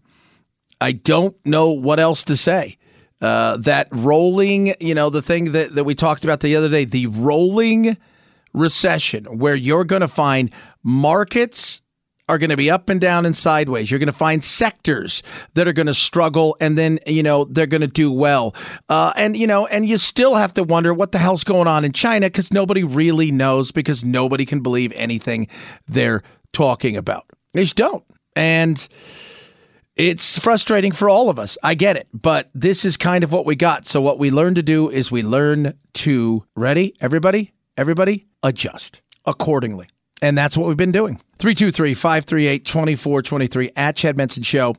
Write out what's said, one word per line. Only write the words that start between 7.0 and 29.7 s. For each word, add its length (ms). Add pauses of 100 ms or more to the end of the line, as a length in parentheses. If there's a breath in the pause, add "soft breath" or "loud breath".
rolling 880 (580 soft breath)
recession 720 (120)
where 180
you're 300
gonna 220
find 420 (320 loud breath)
markets 1000 (460)
are 80
gonna 180
be 160
up 160
and 140
down 240
and 100
sideways. 560
You're 80
gonna 140
find 300
sectors 800 (340 loud breath)
that 120
are 60
gonna 200
struggle, 680
and 160
then, 280
you 160
know, 240
they're 200
gonna 220
do 220
well. 460 (320 loud breath)
Uh, 300
and, 180
you 100
know, 200
and 240
you 80
still 380
have 180
to 100
wonder 300
what 180
the 60
hell's 260
going 240
on 160
in 80
China, 380
'cause 240
nobody 300
really 480
knows, 400
because 340
nobody 400
can 160
believe 340
anything 520 (420 loud breath)
they're 340 (300 soft breath)
talking 420
about. 300 (280)
They 100
just 120
don't. 280 (340)
And 500 (1080 loud breath)